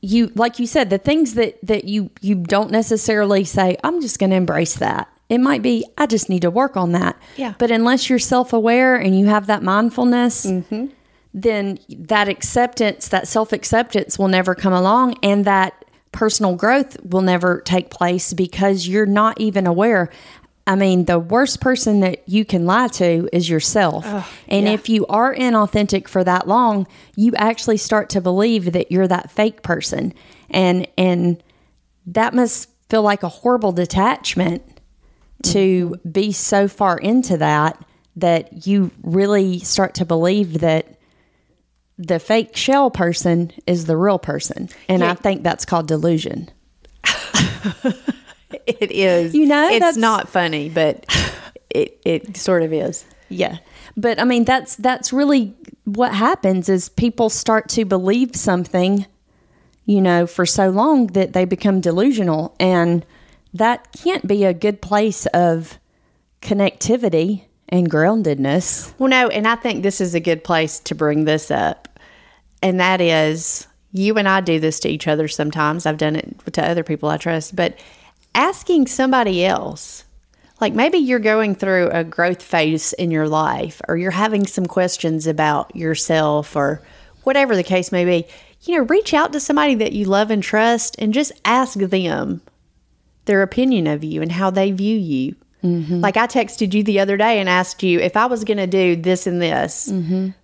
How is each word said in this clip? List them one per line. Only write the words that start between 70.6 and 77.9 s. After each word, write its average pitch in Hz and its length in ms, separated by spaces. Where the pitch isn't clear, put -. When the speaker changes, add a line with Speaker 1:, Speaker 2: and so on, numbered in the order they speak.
Speaker 2:
to - 140
bring 151 300
this 151 240
up. 107 400
And 185 180
that 185 220
is, 160 640
you 202 260
and 202 120
I 190 120
do 165 180
this 156 220
to - 80
each 151 180
other 156 200
sometimes. 151 580
I've 156 120
done 156 180
it - 380
to 160 100
other 170 200
people 151 260
I 156 80
trust. 165 380
But 175 220